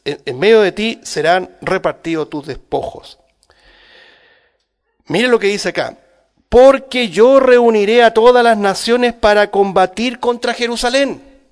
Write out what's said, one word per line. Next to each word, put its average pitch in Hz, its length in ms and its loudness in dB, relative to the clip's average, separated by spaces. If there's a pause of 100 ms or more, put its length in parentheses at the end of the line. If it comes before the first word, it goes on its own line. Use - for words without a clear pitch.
en, 143 200 -10
en 131 140 -10
medio 214 220 4
de 185 100 0
ti 226 320 -8
serán 170 580 -4
repartidos 160 680 -6
tus 151 180 -12
despojos". - 720 -12 (1900)
Mire 214 200 -2
lo 233 120 0
que 202 80 -2
dice 196 220 -4
acá. 156 280 -8 (500)
"Porque 254 640 2
yo 240 320 4
reuniré 233 600 2
a 226 120 4
todas 240 320 4
las 226 120 2
naciones 233 560 -2
para 208 380 0
combatir 196 680 -2
contra 240 320 -4
Jerusalén". 240 880 -6 (100)